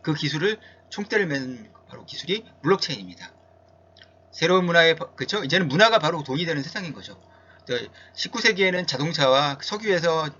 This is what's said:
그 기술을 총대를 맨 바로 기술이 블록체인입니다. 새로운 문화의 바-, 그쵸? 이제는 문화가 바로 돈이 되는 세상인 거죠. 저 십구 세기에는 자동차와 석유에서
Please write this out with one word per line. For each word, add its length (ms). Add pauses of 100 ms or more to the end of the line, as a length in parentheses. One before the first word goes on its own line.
그 140
기술을 420 (320)
총대를 380
맨 440 (160)
바로 180
기술이 400 (180)
블록체인입니다. 640 (1000)
새로운 340
문화의 300
바-, 180
그쵸? 300
이제는 240
문화가 320
바로 240
돈이 220
되는 180
세상인 300
거죠. 280 (460)
저 100 (360)
십구 280
세기에는 460
자동차와 760
석유에서 680 (100)